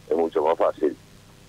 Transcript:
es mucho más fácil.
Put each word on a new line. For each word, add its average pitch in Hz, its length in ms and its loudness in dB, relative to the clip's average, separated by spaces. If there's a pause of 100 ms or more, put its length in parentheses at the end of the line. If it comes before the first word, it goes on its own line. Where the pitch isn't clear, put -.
(100)
es 76 60 0
mucho 80 280 0
más 82 140 0
fácil. 78 360 0 (540)